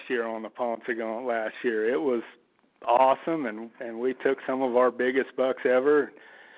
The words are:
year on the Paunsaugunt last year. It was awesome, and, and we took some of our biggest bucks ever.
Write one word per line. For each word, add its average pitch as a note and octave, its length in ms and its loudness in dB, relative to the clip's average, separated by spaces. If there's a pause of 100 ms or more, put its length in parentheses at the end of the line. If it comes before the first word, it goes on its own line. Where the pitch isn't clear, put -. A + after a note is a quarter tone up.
year A#2 180 -2
on A2+ 160 -8
the G#2+ 80 -10
Paunsaugunt A2+ 760 -6
last A2+ 360 -4
year. A2 260 0
It C#3+ 120 0
was B2 220 0 (640)
awesome, C3 600 2
and, A2+ 240 -8 (100)
and A#2 180 -10
we B2+ 160 -2
took C3+ 320 0
some C3 140 -2
of B2 160 0
our B2 140 6
biggest B2 460 0
bucks B2+ 280 0
ever. C3 480 4 (460)